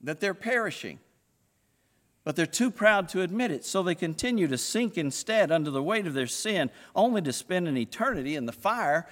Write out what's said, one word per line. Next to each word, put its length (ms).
that 200
they're 140
perishing. 680
But 100
they're 100
too 280
proud 380
to 100
admit 320
it, 120
so 200
they 100
continue 540
to 100
sink 400
instead 540
under 180
the 120
weight 260
of 60
their 120
sin, 440
only 300
to 100
spend 360
an 80
eternity 580
in 120
the 60
fire 600